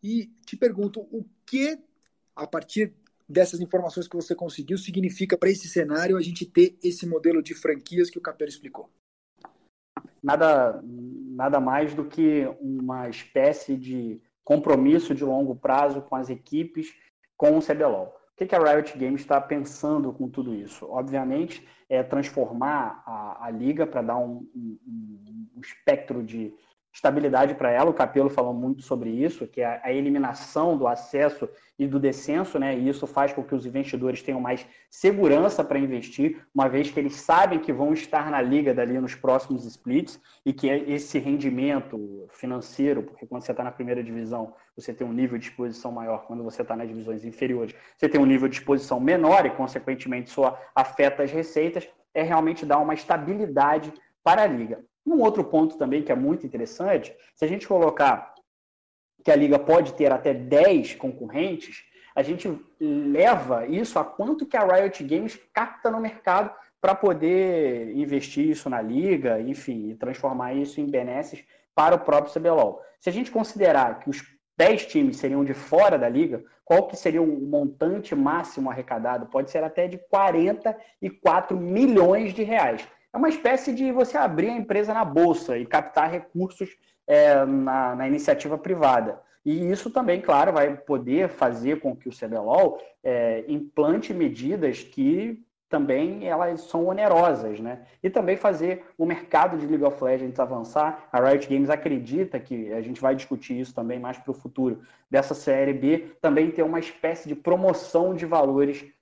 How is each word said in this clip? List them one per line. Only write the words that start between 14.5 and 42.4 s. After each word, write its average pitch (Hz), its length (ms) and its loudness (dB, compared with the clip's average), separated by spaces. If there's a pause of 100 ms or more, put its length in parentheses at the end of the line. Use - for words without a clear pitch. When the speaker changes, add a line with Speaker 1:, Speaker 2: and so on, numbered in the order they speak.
Speaker 2:
de 135 100 -4
longo 131 300 0
prazo 139 460 2
com 135 160 -8
as 131 140 -6
equipes, 156 640 -8 (420)
com 151 220 4
o - 20 2
C 156 140 0
B 151 100 0
lol. 98 300 -2 (180)
O - 40 -20
que 190 100 -4
que 185 80 -2
a 185 40 6
Riot 151 380 4
Games 135 300 -4
tá 139 120 2
pensando 143 720 -4
com 127 160 -6
tudo 123 280 -8
isso? 101 320 -14
Obviamente, 135 800 -6 (200)
é 127 160 0
transformar 131 1000 -4
a, 107 420 -12
a 117 40 -8
liga 135 360 -2
pra 123 140 -4
dar 117 160 -2
um, 120 400 -6
um, 113 220 -12 (760)
um 120 60 -20
espectro - 640 -2
de, 110 280 -10 (420)
estabilidade 139 640 2
pra 123 160 0
ela, 135 200 4
o 160 40 0
Capello 139 360 2
falou 123 220 -2
muito 127 300 -4
sobre 117 280 -6
isso, 135 360 -4
que - 140 -8
é 120 60 0
a, 117 180 -6
a 127 80 -4
eliminação 143 840 -2
do 131 120 0
acesso 143 600 -2 (300)
e 139 80 0
do 139 140 0
descenso, 147 580 -2
né? 135 180 -2
E 127 120 0
isso 139 180 -4
faz 139 260 0
com 139 120 -6
que - 100 -6
os 123 100 -4
investidores 127 560 -6
tenham 131 200 -6
mais 127 260 -6 (240)
segurança 185 720 4
pra 143 160 -2
investir, 135 760 -2
uma 135 160 2
vez 143 220 0
que - 80 -4
eles 143 160 -2
sabem 175 460 4
que 156 120 -4
vão 143 200 0
estar 156 380 -2
na 143 100 0
liga 131 340 2
dali 123 240 -2
nos 127 160 -6
próximos 131 500 0
splits 123 540 -4 (260)
e 139 80 0
que 139 160 -2
é 143 220 0
esse 143 280 -4
rendimento 131 1120 -4
financeiro, 127 720 -4